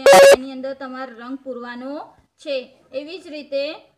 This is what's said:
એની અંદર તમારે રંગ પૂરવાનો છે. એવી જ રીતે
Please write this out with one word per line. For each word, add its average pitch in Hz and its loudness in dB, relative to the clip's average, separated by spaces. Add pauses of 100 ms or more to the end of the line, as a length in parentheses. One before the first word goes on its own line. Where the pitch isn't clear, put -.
(340)
એની 262 -4
અંદર 262 -10
તમારે 262 -14
રંગ 240 -14
પૂરવાનો 240 -14 (440)
છે. 285 -8 (360)
એવી 294 -12
જ 339 -20
રીતે 277 -8 (360)